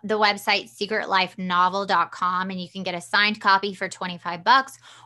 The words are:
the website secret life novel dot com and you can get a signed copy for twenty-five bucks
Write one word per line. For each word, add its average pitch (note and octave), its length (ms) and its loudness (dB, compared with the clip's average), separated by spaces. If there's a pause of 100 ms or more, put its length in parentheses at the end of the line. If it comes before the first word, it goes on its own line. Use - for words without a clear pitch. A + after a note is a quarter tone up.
the G#3+ 140 -2
website G3+ 520 0
secret G#3 400 -6
life F#3 280 0
novel F#3 480 0
dot E3+ 260 2
com F3+ 380 -4
and F#3 120 -8
you E3+ 80 -12
can F#3+ 140 -10
get F#3 120 -4
a F3 60 -8
signed G#3 400 0
copy G3 320 4
for F#3 160 -6
twenty-five F3 540 -10
bucks C4 360 4 (260)